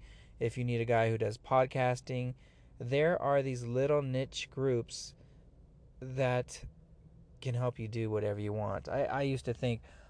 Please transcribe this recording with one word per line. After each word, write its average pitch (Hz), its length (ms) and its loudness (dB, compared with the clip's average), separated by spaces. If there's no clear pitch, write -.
if 120 200 -2
you 123 40 -2
need 120 160 0
a 117 60 0
guy 113 240 4
who 113 80 0
does 110 220 0
podcasting, 127 960 0
there 143 400 2
are 143 220 4
these 131 220 -2
little 139 400 2
niche 131 500 -4
groups 131 640 -2
that 127 640 0
can 123 140 -2
help 123 240 -2
you 113 80 -6
do 113 240 -2
whatever 104 280 0
you 104 140 -2
want. 98 340 -2
I, 135 180 0
I 135 180 -2
used 139 220 -2
to 120 100 -2
think 117 260 -2